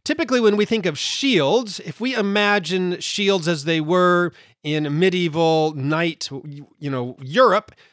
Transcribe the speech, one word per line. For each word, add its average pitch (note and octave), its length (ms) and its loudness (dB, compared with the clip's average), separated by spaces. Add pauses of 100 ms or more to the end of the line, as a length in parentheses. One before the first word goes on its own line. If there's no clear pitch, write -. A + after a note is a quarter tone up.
typically C4+ 380 0
when G#3 160 4
we G#3 80 2
think A3 200 -2
of D#3 140 -4
shields, G#3 800 0
if - 220 -14
we B3+ 120 -2
imagine G3+ 840 0
shields G3 480 -2
as D#3+ 160 -2
they E3 160 0
were F3 540 2 (300)
in D3+ 360 -2
medieval E3 760 2
knight, D#3 540 -2
you C#3+ 600 -12
know, B2+ 320 -4
Europe, G3 500 2 (220)